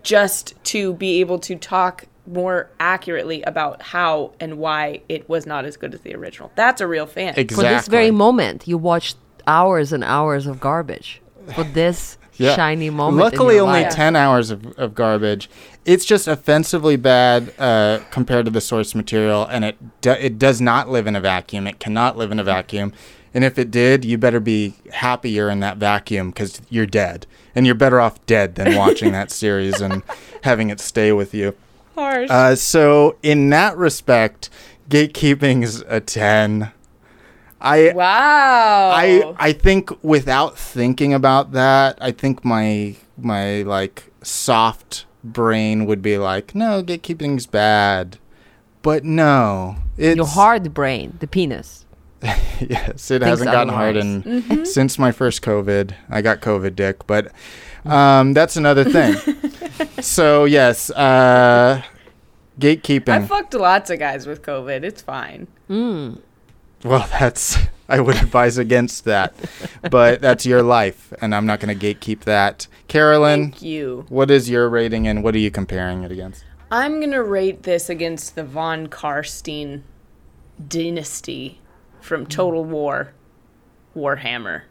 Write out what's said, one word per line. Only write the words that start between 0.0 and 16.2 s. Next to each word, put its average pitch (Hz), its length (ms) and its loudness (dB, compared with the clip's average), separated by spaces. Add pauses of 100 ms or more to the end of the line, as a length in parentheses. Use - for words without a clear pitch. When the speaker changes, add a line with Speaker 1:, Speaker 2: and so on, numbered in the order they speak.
Speaker 1:
just 202 500 -2 (120)
to 196 280 -4
be 180 280 -2
able 180 180 -2
to 175 160 -10
talk 180 500 -4 (220)
more 180 420 -6 (100)
accurately 165 640 -4
about 147 380 -6
how 165 580 -4
and 156 180 -12
why 151 520 -6
it 156 180 -10
was 160 200 -4
not 143 180 -8
as 147 120 -14
good - 160 -12
as - 80 -20
the - 140 -16
original. - 400 -18
That's 240 260 0
a 185 60 -4
real 156 200 -4
fan. 185 300 -8
Speaker 2:
Exactly. 120 180 -2
Speaker 3:
For 196 60 0 (140)
this 120 120 -2
very 220 240 4
moment, 208 560 0
you 170 100 -2
watched 170 400 -2 (300)
hours 160 460 2
and 127 100 -4
hours 143 420 -2
of 131 140 -8
garbage. 143 640 -6 (340)
For 165 80 -4
this 160 580 -4
Speaker 2:
<laughs> - 60 -20 (120)
Yeah. 131 160 2
Speaker 3:
shiny 156 340 -2
moment 147 260 -2
in 208 220 4
Speaker 2:
Luckily, 247 180 6
Speaker 3:
your 196 120 6
Speaker 2:
only 175 160 2
Speaker 3:
life. 165 100 -2
Speaker 2:
ten 156 220 2
hours 127 340 2
of, 107 160 -10 (140)
of 110 160 -6
garbage. 107 540 -2 (340)
It's 180 220 4
just 202 200 2